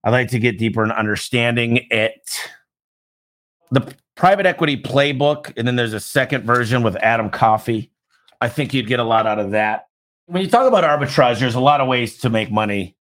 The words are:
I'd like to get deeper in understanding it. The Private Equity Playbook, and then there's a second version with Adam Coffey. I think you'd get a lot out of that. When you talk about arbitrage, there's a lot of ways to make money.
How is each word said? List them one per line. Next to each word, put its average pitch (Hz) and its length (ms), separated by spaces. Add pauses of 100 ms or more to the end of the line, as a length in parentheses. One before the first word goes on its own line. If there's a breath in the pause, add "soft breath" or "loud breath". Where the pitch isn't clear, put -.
I'd 107 80
like 123 200
to 123 100
get 110 180
deeper 110 240
in 107 80
understanding 117 1000
it. 110 260 (1500)
The - 240 (220)
Private 196 300
Equity 160 300
Playbook, 143 800
and 117 120
then 123 80
there's 117 160
a 107 80
second 131 440
version 120 380
with 107 140
Adam 110 340
Coffey. 110 640 (480 soft breath)
I 120 80
think 127 260
you'd 120 140
get 120 100
a 120 60
lot 113 240
out 107 100
of 101 140
that. 107 340 (400)
When 180 160
you 196 60
talk 254 180
about 226 160
arbitrage, 139 560
there's 120 160
a 127 60
lot 139 200
of 135 60
ways 123 320
to 123 120
make 110 200
money. 101 460 (120)